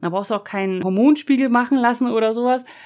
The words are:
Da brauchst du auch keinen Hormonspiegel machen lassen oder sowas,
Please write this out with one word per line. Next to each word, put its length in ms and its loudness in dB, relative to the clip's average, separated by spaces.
Da 100 -4
brauchst 200 -6
du 40 0
auch 100 -6
keinen 400 -4
Hormonspiegel 640 2
machen 300 2
lassen 320 0
oder 220 0
sowas, 320 0